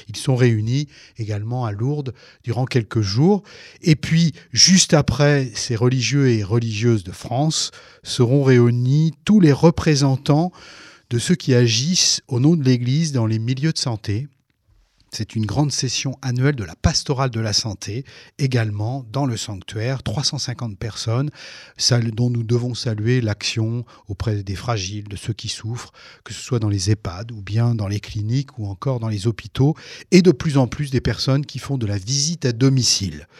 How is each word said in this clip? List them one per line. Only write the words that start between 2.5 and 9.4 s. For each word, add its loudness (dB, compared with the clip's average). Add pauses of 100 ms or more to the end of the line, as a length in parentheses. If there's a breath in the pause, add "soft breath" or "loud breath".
quelques -2
jours. 0 (380 loud breath)
Et 4
puis, 0 (180 loud breath)
juste 6
après, 2
ces -4
religieux 2
et 2
religieuses 0
de -12
France -2 (320 loud breath)
seront 2
réunis 4 (120)
tous 6
les 8